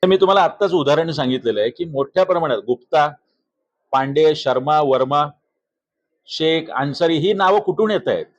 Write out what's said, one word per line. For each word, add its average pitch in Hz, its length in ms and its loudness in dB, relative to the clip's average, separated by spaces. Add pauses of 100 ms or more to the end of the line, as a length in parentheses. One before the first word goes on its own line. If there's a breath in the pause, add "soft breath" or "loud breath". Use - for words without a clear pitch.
मी 190 140 4
तुम्हाला 190 240 4
आत्ताच 175 320 -2
उदाहरण 160 380 0
सांगितलेलं 127 500 -2
आहे 110 80 0
की 170 160 -8
मोठ्या 147 400 -2
प्रमाणात 165 320 -2 (100)
गुप्ता, 147 400 0 (840)
पांडे, 139 420 2
शर्मा, 139 460 0
वर्मा, 135 440 2 (1040)
शेख, 160 420 -2
अन्सारी 147 460 -2
ही 180 160 0
नावं 196 260 2
कुठून 202 320 -2
येत 190 160 -2
आहेत 90 180 -2 (140)